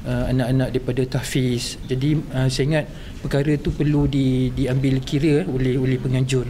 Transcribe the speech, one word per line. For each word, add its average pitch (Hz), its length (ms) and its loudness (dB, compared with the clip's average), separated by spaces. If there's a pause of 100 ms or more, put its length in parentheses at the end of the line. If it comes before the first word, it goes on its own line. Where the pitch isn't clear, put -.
uh, 123 220 -2 (100)
anak-anak 127 400 0
daripada 127 320 0
tahfiz. 127 800 -2
Jadi, 143 320 0 (160)
uh, 131 160 2
saya 131 160 0
ingat 151 180 0 (320)
perkara 143 400 0
tu 147 160 -2
perlu 147 320 2
di-, 131 480 2
diambil 131 480 0
kira, 147 400 2
eh, - 80 -4
oleh, 131 320 0
oleh 131 160 2
penganjur. 131 520 0